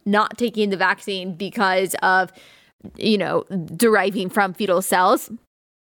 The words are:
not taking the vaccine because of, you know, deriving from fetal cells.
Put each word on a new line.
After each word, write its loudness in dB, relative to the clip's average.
not 2
taking 0
the -2
vaccine -2
because 0
of, 2
you 0
know, -2
deriving 2
from 0
fetal 0
cells. 2